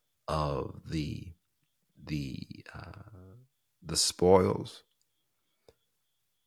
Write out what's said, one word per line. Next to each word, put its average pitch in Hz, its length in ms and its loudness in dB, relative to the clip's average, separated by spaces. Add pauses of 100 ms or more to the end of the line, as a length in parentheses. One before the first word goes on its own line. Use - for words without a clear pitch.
(280)
of 73 520 -2 (100)
the, - 420 -4 (720)
the, - 420 -6 (280)
uh, - 280 -14 (800)
the 78 140 -6
spoils - 840 4 (1600)